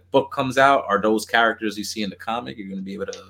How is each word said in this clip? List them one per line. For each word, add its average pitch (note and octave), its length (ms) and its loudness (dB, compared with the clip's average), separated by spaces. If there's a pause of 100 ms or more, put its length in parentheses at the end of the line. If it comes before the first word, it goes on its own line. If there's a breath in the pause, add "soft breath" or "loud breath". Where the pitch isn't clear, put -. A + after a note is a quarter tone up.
(120)
book C3+ 200 2
comes C3 280 -2
out, C#3 280 6
are G2+ 140 2
those G#2+ 240 2
characters A2+ 500 0
you G#2 80 -8
see G#2+ 200 -8
in F#2+ 80 -6
the F#2 40 -12
comic B2 440 -8
you're G2 100 -12
gonna F#2+ 140 -10
be G2 100 -10
able G2 140 -8
to - 120 -12 (100)